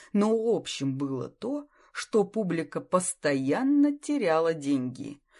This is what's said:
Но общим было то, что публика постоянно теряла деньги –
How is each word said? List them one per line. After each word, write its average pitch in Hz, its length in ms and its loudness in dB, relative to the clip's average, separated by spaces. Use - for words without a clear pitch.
Но 208 220 2
общим 180 640 -2
было 135 300 -4
то, 285 400 -8
что - 320 0
публика 170 560 -4
постоянно 185 1160 2
теряла 165 560 0
деньги – 135 680 -4